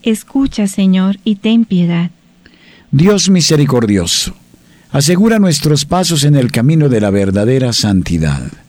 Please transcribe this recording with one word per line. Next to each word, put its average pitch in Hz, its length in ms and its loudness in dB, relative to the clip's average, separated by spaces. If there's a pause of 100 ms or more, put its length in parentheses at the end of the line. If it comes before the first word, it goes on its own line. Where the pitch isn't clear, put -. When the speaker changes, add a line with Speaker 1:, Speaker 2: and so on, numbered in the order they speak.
Speaker 1:
Escucha, 233 640 -2
Señor, 190 580 0
y 214 120 -2
ten 226 300 0
piedad. 175 440 -2 (800)
Speaker 2:
Dios 185 380 2
misericordioso, 135 1040 0 (580)
asegura 180 460 2
nuestros 151 480 0
pasos 170 380 -2
en 147 100 4
el 139 180 0
camino 143 380 0
de 117 100 2
la 104 120 0
verdadera 104 600 0
santidad. 82 800 -2 (180)